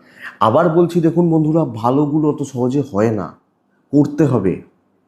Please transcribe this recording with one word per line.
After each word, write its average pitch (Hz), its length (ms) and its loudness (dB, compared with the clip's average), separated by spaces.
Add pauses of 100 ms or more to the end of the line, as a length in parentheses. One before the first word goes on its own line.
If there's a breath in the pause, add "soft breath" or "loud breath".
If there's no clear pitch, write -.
(400 loud breath)
আবার 143 280 2
বলছি, 170 320 2
দেখুন 165 300 2
বন্ধুরা, 156 340 0
ভালোগুলো 139 640 0
অত 147 120 -6
সহজে 127 400 -2 (100)
হয় 107 180 0
না, 92 240 -6 (560)
করতে 147 340 2
হবে। 104 380 0 (460)